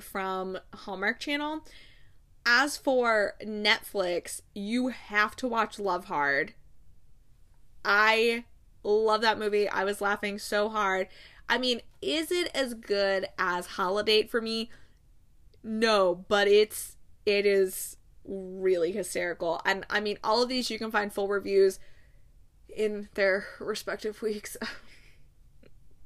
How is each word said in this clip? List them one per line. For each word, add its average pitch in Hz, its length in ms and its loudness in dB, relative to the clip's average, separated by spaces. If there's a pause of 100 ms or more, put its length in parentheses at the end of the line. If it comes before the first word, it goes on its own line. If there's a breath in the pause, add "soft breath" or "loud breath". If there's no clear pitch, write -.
from 190 560 -6 (160)
Hallmark 202 480 -4
Channel. 302 420 -4 (840 soft breath)
As 254 320 4
for 233 640 2
Netflix, 208 1000 -2 (140)
you 233 340 -2
have 214 480 0
to - 100 -6
watch 226 320 -2
Love 185 280 -2
Hard. 147 480 0 (1300)
I 226 600 4 (400)
love 214 360 2
that 220 180 4
movie. 208 300 0
I 196 160 -2
was 202 160 -2
laughing 202 380 -2
so 208 300 0
hard. 196 400 0 (400 loud breath)
I 247 100 2
mean, 247 240 0 (180)
is 311 300 -2
it 349 240 -2
as 240 200 -2
good 196 520 0 (120)
as 180 280 -2
Holiday 208 600 0
for 233 140 -2
me? 226 300 -6 (920 soft breath)
No, 208 640 4
but 202 200 4
it's, 208 480 4 (300)
it 202 180 2
is 196 520 2 (280)
really 185 680 0
hysterical. 175 720 -4
And, 190 240 0
I 208 100 0
mean, 208 220 -4
all 226 200 2
of 247 60 0
these, 254 220 -2
you 220 80 -6
can 220 140 -6
find 208 200 0
full 196 160 -2
reviews 196 520 4 (960 soft breath)
in 208 400 -4
their 196 320 0 (140)
respective 208 600 -8
weeks. 208 400 -6
<laughs> 220 40 -6 (1400 loud breath)